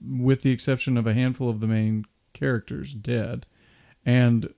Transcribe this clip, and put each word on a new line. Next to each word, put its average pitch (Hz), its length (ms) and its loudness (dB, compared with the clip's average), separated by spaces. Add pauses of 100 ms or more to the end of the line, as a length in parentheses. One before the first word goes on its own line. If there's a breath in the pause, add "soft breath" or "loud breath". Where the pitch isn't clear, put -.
with 127 400 0
the 135 100 4
exception 127 460 0
of 113 80 0
a 113 80 2
handful 127 360 0
of 110 100 -4
the 110 80 -2
main 110 380 0 (280)
characters, 139 600 -4
dead, 117 520 -4 (600 soft breath)
and 120 520 2